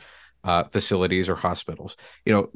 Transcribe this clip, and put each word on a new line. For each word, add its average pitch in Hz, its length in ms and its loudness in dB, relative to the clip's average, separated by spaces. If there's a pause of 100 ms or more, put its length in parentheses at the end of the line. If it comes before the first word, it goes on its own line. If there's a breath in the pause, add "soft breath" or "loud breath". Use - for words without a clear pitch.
(420 soft breath)
uh, 85 220 2
facilities 92 640 0
or 92 60 0
hospitals. - 600 -6 (280 soft breath)
You 113 80 2
know, 101 240 2